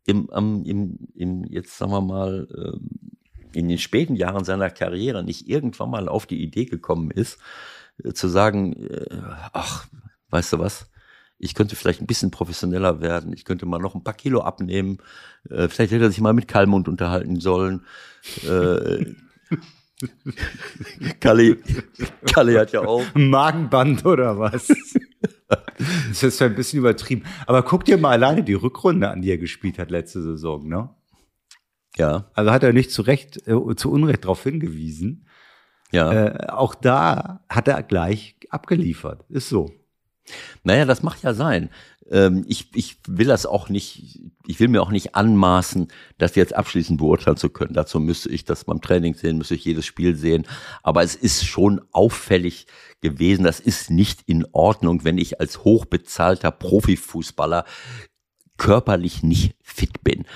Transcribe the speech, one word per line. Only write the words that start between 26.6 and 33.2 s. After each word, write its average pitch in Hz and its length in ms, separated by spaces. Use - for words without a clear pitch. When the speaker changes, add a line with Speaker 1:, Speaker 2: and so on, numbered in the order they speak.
Speaker 2:
übertrieben. 123 460
Aber 127 180
guck 180 200
dir 190 140
mal 151 120
alleine 127 340
die 101 100
Rückrunde 123 560
an, 92 120
die 95 80
er 90 80
gespielt 87 420
hat 82 100
letzte 85 320
Saison, 78 460
ne? 101 220
Speaker 1:
Ja. 82 380
Speaker 2:
Also 107 180
hat 131 100
er 123 100
nicht 127 200
zu 110 100
Recht, - 460